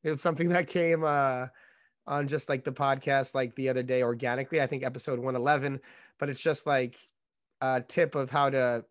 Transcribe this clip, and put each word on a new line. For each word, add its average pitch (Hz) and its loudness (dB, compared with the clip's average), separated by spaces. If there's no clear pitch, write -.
It 156 0
was 143 -4
something 170 2
that 175 2
came, 165 2
uh, 135 2
on 143 -2
just, 143 -4
like, 135 -2
the 139 -4
podcast, 135 0
like, 127 -2
the 131 -2
other 127 0
day 127 0
organically, 123 0
I 131 2
think 135 -4
episode 131 -4
one 127 -4
eleven, 139 0
but 143 -4
it's 131 -8
just, 151 0
like, 131 0
a 131 0
tip 170 0
of 135 -2
how 143 2
to 123 0